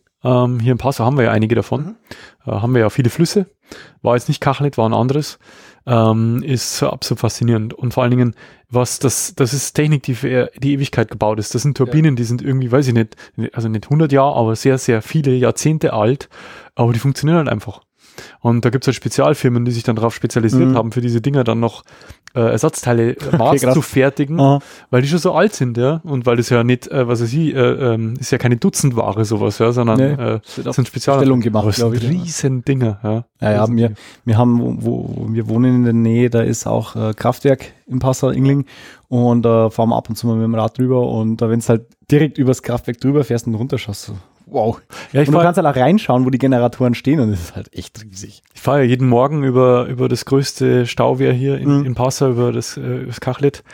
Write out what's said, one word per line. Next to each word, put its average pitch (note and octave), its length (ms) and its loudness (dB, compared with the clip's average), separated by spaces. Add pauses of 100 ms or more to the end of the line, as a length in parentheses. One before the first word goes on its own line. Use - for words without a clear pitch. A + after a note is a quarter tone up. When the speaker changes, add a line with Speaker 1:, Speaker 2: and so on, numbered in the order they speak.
(240)
Speaker 1:
Ähm, B2 360 2
hier A#2+ 120 2
in A#2 60 0
Passau C3+ 260 -2
haben C3 120 0
wir B2+ 80 2
ja A2+ 60 2
einige A2 240 2
davon. A2+ 300 -2
Speaker 2:
Mhm. G3 100 -12 (520)
Speaker 1:
Äh, A#2+ 40 -6 (100)
haben A#2+ 140 0
wir B2 60 4
ja G#2+ 100 2
viele A#2+ 200 0
Flüsse. F#3 360 0 (560)
War A#2 140 2
jetzt A#2+ 120 -4
nicht D3 120 -4
Kacheln, C#3 360 -2
war A2 120 2
ein A2 60 0
anderes. C3+ 440 -2 (480)
Ähm, A2+ 580 2
ist C3+ 380 -4
absolut - 380 -4
faszinierend. A#2 520 0
Und - 220 -6
vor C3 80 0
allen A#2+ 80 2
Dingen, B2 240 2 (340)
was B2 300 -2
das, - 380 -2
das C3 180 0
ist - 200 -6
Technik, D3+ 280 0
die B2+ 140 -4
für B2 420 -2
die C#3 140 0
Ewigkeit C3+ 360 -2
gebaut G#2+ 300 -2
ist. - 160 -8
Das A#2+ 80 -2
sind C#3+ 140 -2
Turbinen, C#3+ 380 2
Speaker 2:
Ja. - 20 -2
Speaker 1:
die A#2+ 80 -2
sind A#2+ 180 -4
irgendwie, C3 300 -2
weiß C3 160 2
ich A#2 60 0
nicht, A2 200 0 (380)
also A2 160 -4
nicht A2 200 -6
hundert D3+ 220 2
Jahre, C#3 240 4
aber A2 220 0
sehr, C3 220 2
sehr A2+ 240 0
viele C#3+ 340 -2
Jahrzehnte C3 560 0
alt. A2+ 360 0 (460)
Aber A#2+ 180 2
die A#2 60 0
funktionieren C#3 400 0
halt D3 100 0
einfach. G#2+ 340 -8 (580)
Und A#2 240 0
da B2 60 4
gibt's B2+ 160 -2
halt C3 80 2
Spezialfirmen, B2 720 0
die B2 60 0
sich A#2 100 -4
dann A#2 120 0
darauf A2 200 -2
spezialisiert B2 560 2
Speaker 2:
Mhm. C3 40 2
Speaker 1:
haben, A2+ 180 0
für B2 100 -2
diese A#2 180 0
Dinger C#3 240 0
dann A2+ 160 0
noch, A2+ 240 -4 (500)
äh, B2 60 -2
Ersatzteile A#2 800 0
Speaker 2:
<laughs> - 80 -12
Okay, - 100 0
Speaker 1:
Maß C3+ 240 2
Speaker 2:
krass. B2+ 140 2
Speaker 1:
zu D#3+ 80 2
fertigen, C#3 580 0
Speaker 2:
Aha. C#3 200 4 (280)
Speaker 1:
weil B2+ 140 2
die C#3 60 -2
schon E3+ 100 0
so F3+ 160 0
alt F#3+ 200 2
sind, B2 220 -4
ja. C#3 260 0
Und C3+ 220 -6
weil A#2+ 140 2
das A#2+ 100 -2
ja A#2+ 160 4
nicht, B2 240 0
äh, C3 180 0
was A#2+ 140 0
weiß A#2 140 -2
ich, D#3 200 0
äh, C3+ 40 -2 (360)
ähm, A2+ 240 -4
ist C3 140 -10
ja B2+ 60 0
keine A#2+ 180 2
Dutzendware A2+ 720 0
sowas, G#2 320 -2
ja, A2+ 140 2
sondern, A#2 260 2
Speaker 2:
Nee, C3+ 140 2
Speaker 1:
äh, A#2 300 -4
Speaker 2:
das - 140 -18
wird - 120 -8
auf - 80 -4
Speaker 1:
sind B2+ 120 0
Spezial-, C#3 300 -2
Speaker 2:
Bestellung C3 220 4
gemacht, G#2+ 240 0
Speaker 1:
aber G#2+ 60 2
es G2 60 -2
Speaker 2:
glaub A#2 180 0
Speaker 1:
sind A#2 100 -4
Speaker 2:
ich, C#3+ 120 0
ja. F3+ 60 -4
Speaker 1:
Riesendinger, C3 800 -2
ja. G#2+ 80 -4
Speaker 2:
Ja, A2 420 -4
ja, G#2 120 2
Speaker 1:
Riesendinge. A#2 260 2
Speaker 2:
wir, G#2+ 40 -10 (300)
wir A2+ 140 2
haben, A#2+ 220 2
wo, B2 180 -4
wo, A#2+ 360 -4
wo A#2 200 -6
wir A2+ 160 -2
wohnen B2 260 2
in B2 80 2
der A#2 80 2
Nähe, A#2 380 2
da A#2 100 2
ist A#2 260 -2
auch, A2+ 300 -4
äh, A2 160 -4
Kraftwerk B2+ 540 -2 (200)
in B2+ 120 -4
Passau-Ingling C3 640 0 (440)
und, A#2+ 360 2
äh, A2+ 260 4
fahren A2+ 200 0
wir - 60 0
ab - 120 -4
und A2 80 -8
zu - 100 -6
mal A2+ 100 0
mit A2+ 80 0
dem A2+ 100 0
Rad A2 240 -4
drüber B2+ 280 0
und A2+ 360 -2
da, A2+ 80 0
wenn's A#2 180 0
halt A#2 180 0 (240)
direkt D3 280 2
übers C3 240 0
Kraftwerk A#2+ 360 -6
drüber C#3 260 0
fährst A#2+ 220 -4
und A#2 100 -2
runterschaust, A2+ 460 -6
so, G#2+ 140 -14 (320)
wow. - 320 -2 (320)
Speaker 1:
Ja, C3+ 100 2
ich C#3+ 60 2
Speaker 2:
Und C#3+ 60 2
du F3+ 40 4
Speaker 1:
fahr E3+ 60 4
Speaker 2:
kannst F3 160 2
halt E3 60 0
auch C#3+ 140 2
reinschauen, C3 440 2
wo B2+ 60 0
die B2+ 80 0
Generatoren A#2+ 560 2
stehen C#3+ 240 0
und A2+ 140 2
das F#2 80 -2
ist - 160 -14
halt F#2+ 200 -14
echt - 280 -14
riesig. G2 380 -20 (120)
Speaker 1:
Ich - 60 -20
fahre C#3 180 0
ja C#3 60 4
jeden B2+ 240 2
Morgen C#3 340 2
über, B2 440 4
über B2+ 220 -4
das B2 160 -2
größte B2+ 640 0
Stauwehr B2+ 460 0
hier C3+ 260 -2
in, C#3+ 220 2
Speaker 2:
Mhm. C#3+ 40 -4
Speaker 1:
in B2+ 120 -4
Passau, C3 340 0
über A#2+ 220 0
das, A#2 240 -8
äh, B2+ 300 -8
das B2 140 -14
Kachlet. - 540 -4